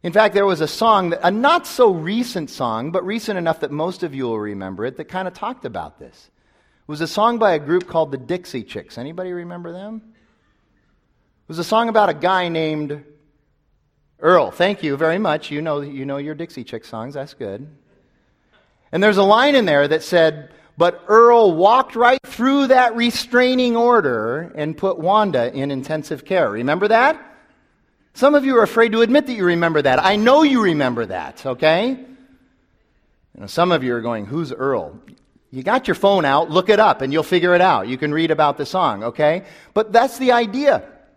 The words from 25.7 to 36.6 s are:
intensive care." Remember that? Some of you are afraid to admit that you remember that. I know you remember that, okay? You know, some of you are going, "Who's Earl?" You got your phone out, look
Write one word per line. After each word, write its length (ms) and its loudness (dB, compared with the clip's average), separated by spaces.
intensive 560 -8
care." 240 0
Remember 380 -4
that? 300 2
Some 220 4
of 100 4
you 140 0
are 40 6
afraid 300 2
to 80 0
admit 280 2
that 40 -8
you 140 -2
remember 340 2
that. 240 2
I 120 2
know 260 4
you 200 4
remember 440 0
that, 400 -10
okay? 500 0
You 60 -20
know, 60 -16
some 260 0
of 100 0
you 120 -2
are 80 -6
going, 240 -6
"Who's 260 -8
Earl?" 480 -4
You 120 -12
got 260 -2
your 60 0
phone 320 2
out, 240 2
look 180 0